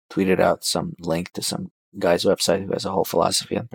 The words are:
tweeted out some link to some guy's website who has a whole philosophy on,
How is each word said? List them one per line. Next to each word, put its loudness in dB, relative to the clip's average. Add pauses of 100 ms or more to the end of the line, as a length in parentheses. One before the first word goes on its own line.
tweeted 2
out 2
some -4
link -4
to -8
some -6 (280)
guy's 2
website 2
who -6
has -4
a -4
whole 0
philosophy 0
on, -6